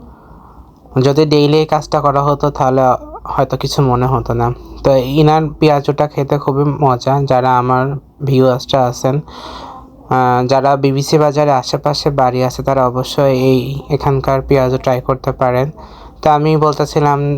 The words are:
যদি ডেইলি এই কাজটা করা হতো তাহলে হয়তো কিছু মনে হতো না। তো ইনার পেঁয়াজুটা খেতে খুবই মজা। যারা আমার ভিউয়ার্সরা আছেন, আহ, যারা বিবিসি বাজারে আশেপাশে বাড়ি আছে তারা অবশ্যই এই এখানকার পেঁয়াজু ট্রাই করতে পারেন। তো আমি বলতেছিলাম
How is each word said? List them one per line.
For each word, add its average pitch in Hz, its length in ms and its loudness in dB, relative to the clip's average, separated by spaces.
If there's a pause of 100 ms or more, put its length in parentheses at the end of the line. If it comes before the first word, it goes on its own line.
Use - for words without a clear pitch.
(1000)
যদি 143 260 2
ডেইলি 147 320 2
এই 156 80 2
কাজটা 151 340 -2
করা 143 220 0
হতো 143 280 0
তাহলে 131 320 0 (420)
হয়তো - 320 -2
কিছু 143 260 -4
মনে 127 240 2
হতো 123 280 -2
না। 120 200 -2 (300)
তো 135 120 4
ইনার 151 460 2 (180)
পেঁয়াজুটা 147 460 2
খেতে 143 320 -4
খুবই 143 260 -2
মজা। 139 600 0
যারা 127 340 2
আমার 127 380 0 (280)
ভিউয়ার্সরা 131 600 2
আছেন, 127 340 -2
আহ, - 1300 -4
যারা 135 300 2
বিবিসি 139 420 0
বাজারে 147 340 2
আশেপাশে 143 580 -2
বাড়ি 127 340 0
আছে 127 180 -6
তারা 131 240 0
অবশ্যই 131 520 0
এই 131 420 0 (100)
এখানকার 135 520 0
পেঁয়াজু 131 360 2
ট্রাই 127 220 -2
করতে 131 320 -4
পারেন। 127 380 0 (520)
তো 156 80 2
আমি 151 260 2
বলতেছিলাম 147 640 0 (180)